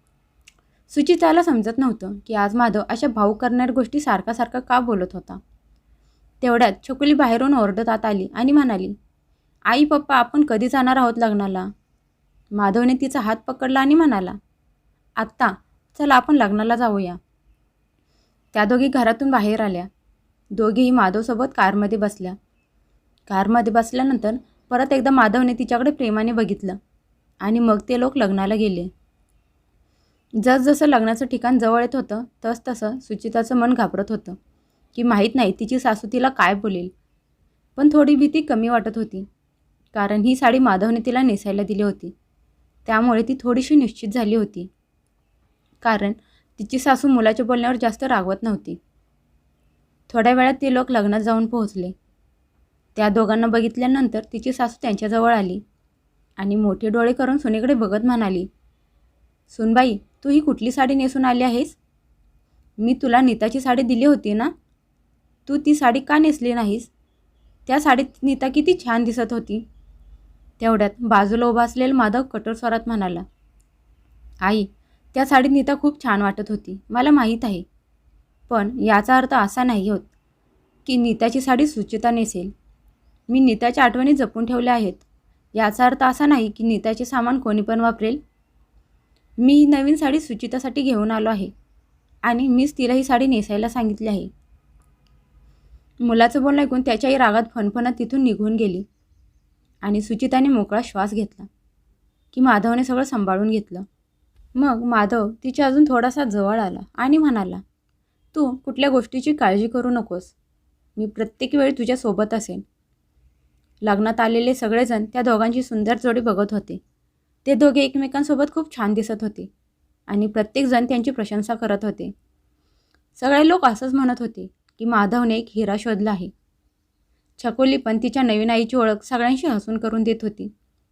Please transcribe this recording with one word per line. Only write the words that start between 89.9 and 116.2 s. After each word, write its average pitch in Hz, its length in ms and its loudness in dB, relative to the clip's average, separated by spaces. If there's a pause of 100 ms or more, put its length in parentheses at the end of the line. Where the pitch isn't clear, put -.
साडी 302 240 0
सुचितासाठी 254 640 -6
घेऊन 220 300 0
आलो 220 180 -2
आहे 196 200 -4 (720)
आणि 240 260 0
मीच 254 300 2
तिला 247 160 0
ही 262 100 2
साडी 262 240 2
नेसायला 214 420 0
सांगितली 220 380 -4
आहे." 202 220 -4 (1700)
मुलाचं 233 420 2
बोलणं 285 200 2
ऐकून 254 200 -2
त्याची 254 260 -2
आई 269 100 2
रागात 226 260 2 (120)
फणफणत 240 440 -2
तिथून 262 240 -2
निघून 214 320 0
गेली 196 280 -2 (1000)
आणि 208 200 -2
सुचिताने 262 480 0
मोकळा 214 340 0
श्वास 202 300 -6
घेतला 208 320 -8 (880)
की 254 80 0
माधवने 233 420 2
सगळं 254 200 -2
सांभाळून 208 460 -2
घेतलं. 208 320 -6 (720)
मग 254 280 0
माधव 220 480 0 (120)
तिच्या 262 220 0
अजून 277 220 4
थोडासा 254 360 0
जवळ 208 360 0
आला 185 200 -4 (160)
आणि 277 220 2
म्हणाला, 208 420 0 (800)
"तू 285 180 0
कुठल्या 269 340 -2
गोष्टीची 262 460 -2
काळजी 208 320 2
करू 247 220 -4
नकोस. 214 440 -6 (640)
मी 214 100 -4
प्रत्येक 226 480 -6
वेळी 277 160 2
तुझ्यासोबत 226 600 -2
असेन." 202 280 -8 (1200)
लग्नात 214 380 0
आलेले 233 360 0
सगळेजण 226 500 -2
त्या 247 160 -6
दोघांची 233 420 0
सुंदर 226 340 -2
जोडी 240 240 -2